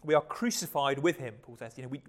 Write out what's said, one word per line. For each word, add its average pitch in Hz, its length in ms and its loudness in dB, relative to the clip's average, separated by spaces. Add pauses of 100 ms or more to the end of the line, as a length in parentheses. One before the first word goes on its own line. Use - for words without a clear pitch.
We 156 120 4
are 147 60 8
crucified 143 760 -2
with 165 180 4
him, 120 260 -8
Paul 117 120 -18
says. 113 220 -14
You 127 60 -12
know, 127 60 -10
we, 135 200 -8